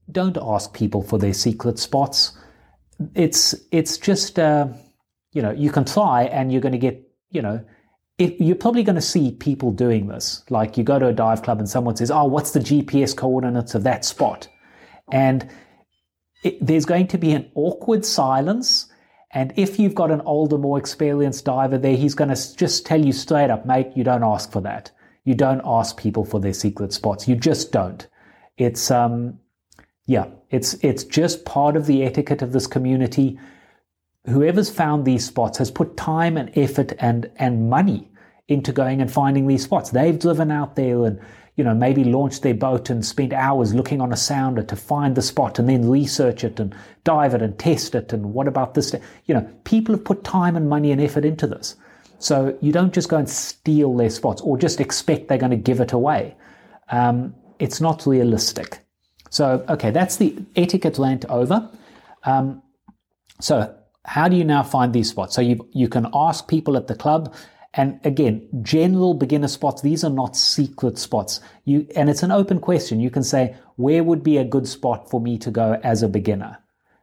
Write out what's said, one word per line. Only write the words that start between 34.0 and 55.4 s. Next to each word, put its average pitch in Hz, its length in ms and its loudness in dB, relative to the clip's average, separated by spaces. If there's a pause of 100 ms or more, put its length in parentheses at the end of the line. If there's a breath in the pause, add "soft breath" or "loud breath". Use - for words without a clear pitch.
Whoever's 160 440 2
found 151 340 0
these 127 220 2
spots 117 320 -2
has 131 120 -2
put - 260 -4
time 165 400 -2
and 135 200 -6
effort 139 420 0
and, 117 380 0
and 120 320 0
money 143 420 0 (380 soft breath)
into 143 240 0
going 131 280 0
and 127 120 -2
finding 139 340 2
these 135 180 2
spots. - 260 -2
They've 156 280 2
driven 160 320 2
out 147 260 -4
there 123 280 2
and, 104 160 -2 (360 loud breath)
you 147 80 2
know, 113 100 2
maybe 135 300 4
launched 131 380 0
their 131 120 2
boat 127 340 -2
and 117 160 -2
spent 135 280 -4
hours 135 420 0
looking 139 260 0
on 123 120 -2
a 113 40 -2
sounder 131 460 -2
to 104 140 -8
find 143 400 -2
the 127 60 2
spot - 360 -2
and 120 100 2
then 120 220 4
research 135 540 0
it 107 160 -6
and 101 140 -6 (300 loud breath)
dive 147 300 2
it 113 80 0
and 104 160 -4
test - 360 0
it. 120 180 -6
And 104 200 -4
what 139 160 -2
about 131 260 -2
this? 139 200 0 (320 loud breath)
You 160 80 2
know, 117 140 0 (160)
people 220 300 2
have 214 100 -2
put 196 200 -2
time 175 320 0
and 156 120 0
money 147 240 2
and 139 80 2
effort 147 240 0
into 156 220 -2
this. - 300 -8 (420 soft breath)
So 135 420 0
you 147 120 2
don't 180 220 2
just 170 140 0
go 165 80 2
and 151 120 0
steal 147 680 0
their 117 140 2
spots 113 300 -4
or 139 160 0
just 160 240 0
expect - 480 -2
they're 131 100 2
gonna 123 180 0